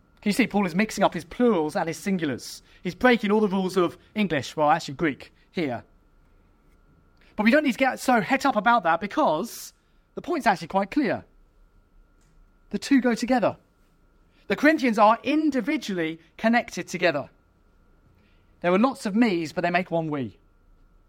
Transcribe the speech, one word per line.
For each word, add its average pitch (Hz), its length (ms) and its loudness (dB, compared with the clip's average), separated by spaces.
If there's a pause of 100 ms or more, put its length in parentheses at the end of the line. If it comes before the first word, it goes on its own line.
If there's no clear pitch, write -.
(220)
Can 214 80 -2
you 196 40 2
see 214 140 2
Paul 196 180 0
is 160 100 -4
mixing 208 280 -2
up 160 100 2
his 175 100 -6
plurals 175 520 0
and 170 120 -2
his 160 100 -6
singulars? 160 640 -4 (220)
He's 175 100 -6
breaking 233 380 2
all 214 80 2
the 214 80 0
rules 190 300 -2
of 175 200 0 (160)
English, 170 440 -4
well, 151 120 2
actually 151 260 0
Greek, 143 360 -4 (200)
here. 127 320 -6 (1500)
But 214 80 -2
we 226 80 6
don't 302 120 6
need 269 80 2
to - 60 -2
get 254 220 0
so 240 220 4
het 269 240 0
up 254 100 2
about 180 280 2
that 165 160 2
because 202 720 -2 (420)
the 190 60 -12
point's 320 240 -4
actually 180 220 0
quite 190 240 -2
clear. 180 320 0 (1500)
The 208 80 -8
two 269 240 2
go 240 140 0
together. 226 420 0 (880)
The 196 80 -2
Corinthians 254 440 2
are 214 240 6
individually 247 960 -2 (180)
connected 226 500 0
together. 165 420 -2 (1300)
There 175 140 0
are 190 40 4
lots 240 280 0
of 196 100 -4
me's, 180 380 0
but 180 80 -6
they 175 100 0
make 180 180 -2
one 160 220 -4
we. 131 260 -6 (720)